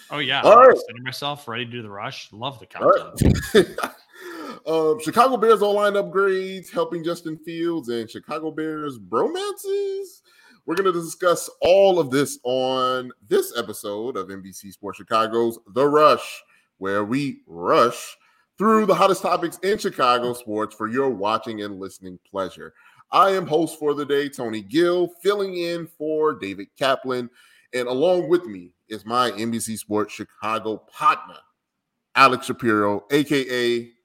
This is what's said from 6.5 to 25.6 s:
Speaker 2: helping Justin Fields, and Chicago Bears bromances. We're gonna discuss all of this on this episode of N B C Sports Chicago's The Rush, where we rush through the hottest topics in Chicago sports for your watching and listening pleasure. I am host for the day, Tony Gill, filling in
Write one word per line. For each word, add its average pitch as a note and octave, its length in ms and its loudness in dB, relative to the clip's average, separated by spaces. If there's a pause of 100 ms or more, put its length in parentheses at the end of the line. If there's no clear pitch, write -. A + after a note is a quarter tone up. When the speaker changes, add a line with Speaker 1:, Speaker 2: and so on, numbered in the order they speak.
Speaker 2:
helping E3+ 340 -4
Justin E3 340 -6
Fields, E3 500 -6
and A#2 220 -6
Chicago D#3 400 -10
Bears D3+ 480 -8
bromances. G4 1200 -4 (460)
We're E3 80 -4
gonna F#3+ 180 0
discuss E3+ 560 -2 (140)
all F#3+ 360 6
of C#3+ 120 0
this C3+ 320 0
on B2+ 680 -2 (160)
this F#3 280 0
episode G#2+ 600 -6
of F#2 120 -8
N G2 120 -14
B F#2+ 100 -18
C G2 200 -20
Sports G2 260 -12
Chicago's A2+ 600 0 (100)
The B2 180 0
Rush, D3 560 4 (340)
where G2 280 -2
we C3 420 -4
rush A#2 680 0 (420)
through A3 260 4
the F#3+ 100 4
hottest F#3 280 4
topics E3+ 360 -2
in G3+ 200 -2
Chicago B2 560 2
sports G#2+ 400 -6
for A2 120 -6
your C3 220 0
watching G#2+ 540 -2
and G2+ 180 -10
listening F#2 380 -14 (100)
pleasure. F2 460 -8 (380)
I F3 180 6
am F#3+ 160 0
host D#3+ 320 0
for D3 160 0
the C#3+ 100 -4
day, C#3+ 240 0
Tony A2 340 -8
Gill, F3 440 0 (160)
filling G3 340 -2
in E3+ 300 -6